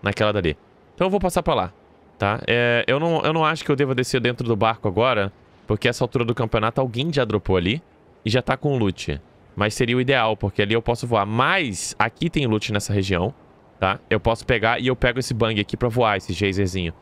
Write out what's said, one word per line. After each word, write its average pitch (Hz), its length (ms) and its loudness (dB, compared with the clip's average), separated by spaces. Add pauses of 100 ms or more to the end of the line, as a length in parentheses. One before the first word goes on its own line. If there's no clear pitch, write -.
Naquela 104 300 0
dali. 87 240 0 (380)
Então 180 140 0
eu 185 40 0
vou 202 80 0
passar 180 240 0
pra 160 100 0
lá, 95 200 -2 (440)
tá? 101 300 0
É, 120 400 2
eu 135 120 2
não, 165 220 0
eu 156 120 -2
não 160 100 0
acho 156 220 -2
que - 60 0
eu 143 40 4
deva 131 180 0
descer 127 280 0
dentro 120 260 -2
do 117 80 2
barco 110 320 0
agora, 104 460 0 (340)
porque 107 220 0
essa 120 140 -2
altura 120 200 0
do 117 100 0
campeonato 113 460 0
alguém 131 320 -2
já 135 140 2
dropou 104 320 0
ali 98 260 0 (400)
e 113 60 -2
já 120 120 2
tá 135 140 -2
com 139 220 -2
loot. 90 420 -2 (360)
Mas 104 180 0
seria 120 240 0
o - 20 2
ideal, 123 380 2
porque - 240 -2
ali 104 120 2
eu 117 80 2
posso 120 260 -2
voar. 107 180 2
Mas 160 760 -2
aqui 117 300 0
tem 147 160 -2
loot 107 260 0
nessa 104 220 -2
região, 98 400 0 (460)
tá? 98 200 0 (100)
Eu 107 100 2
posso - 260 -2
pegar 117 340 0
e 123 80 -2
eu 127 80 2
pego 123 240 0
esse 131 140 -4
bang 110 260 0
aqui - 160 -2
pra 120 140 0
voar, 110 280 2
esse 92 140 -8
geyserzinho. 92 720 -2